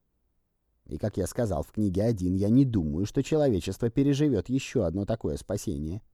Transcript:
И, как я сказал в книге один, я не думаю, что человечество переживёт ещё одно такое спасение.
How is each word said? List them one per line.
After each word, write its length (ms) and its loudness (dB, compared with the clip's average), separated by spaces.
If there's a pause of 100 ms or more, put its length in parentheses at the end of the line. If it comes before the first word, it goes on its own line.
(880)
И, 120 -10
как 180 -2
я 100 0
сказал 360 -2
в 100 -10
книге 320 0
один, 300 0
я 140 2
не 160 6
думаю, 420 0
что 160 -2
человечество 680 0
переживёт 580 2
ещё 360 -2
одно 200 0
такое 320 -4
спасение. 680 -6 (120)